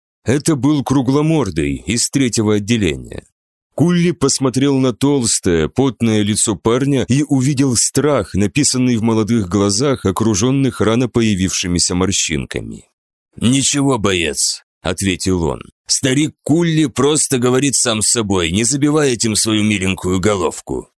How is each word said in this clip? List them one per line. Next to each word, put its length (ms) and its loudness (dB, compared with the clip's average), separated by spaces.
Это 320 0
был 260 0
кругломордый 1040 0
из 240 -2
третьего 440 0
отделения. 680 -2
Кулли 360 2
посмотрел 680 0
на 140 2
толстое, 760 0
потное 540 0
лицо 340 0
парня 520 0
и 140 2
увидел 540 0
страх, 580 0
написанный 640 0
в 60 -2
молодых 460 0
глазах, 560 0
окружённых 760 0
рано 280 2
появившимися 840 0
морщинками. 920 -4
«Ничего, 580 2
боец», 680 -2
ответил 600 -2
он. 160 -4
«Старик 560 0
Кулли 440 2
просто 520 0
говорит 360 2
сам 280 0
с 60 0
собой, 420 0
не 140 0
забивай 480 0
этим 240 -2
свою 280 0
миленькую 560 0
головку». 680 -4